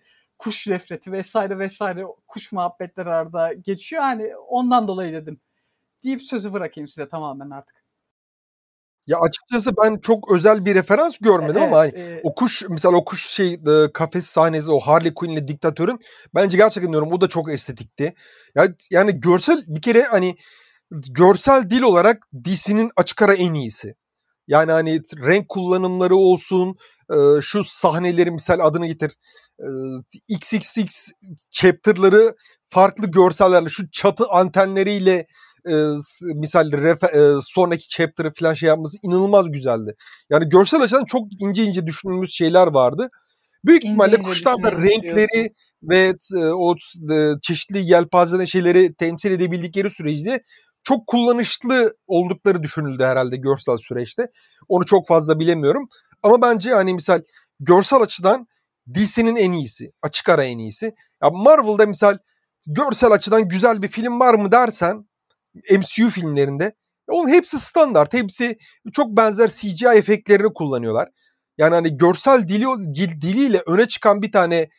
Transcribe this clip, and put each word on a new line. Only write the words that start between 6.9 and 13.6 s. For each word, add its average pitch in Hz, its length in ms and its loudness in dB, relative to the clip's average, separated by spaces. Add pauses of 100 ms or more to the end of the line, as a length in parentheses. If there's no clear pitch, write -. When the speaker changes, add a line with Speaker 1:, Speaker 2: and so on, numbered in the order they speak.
Speaker 1:
tamamen 143 420 -12
artık. 139 300 -20 (1300)
Speaker 2:
Ya 165 120 -2
açıkçası 202 580 -2
ben 214 200 2
çok 208 360 -2
özel 196 320 4
bir 196 100 2
referans 220 440 0
görmedim 185 440 2
Speaker 1:
E, 330 40 2
Speaker 2:
ama 160 200 6
Speaker 1:
evet, - 120 -6
Speaker 2:
hani 180 40 -14
Speaker 1:
e, 170 220 -16
Speaker 2:
o - 100 -4
kuş, - 340 -4
mesela 175 280 2
o 175 80 2
kuş - 220 -10
şey, 185 260 -2
e, 151 420 2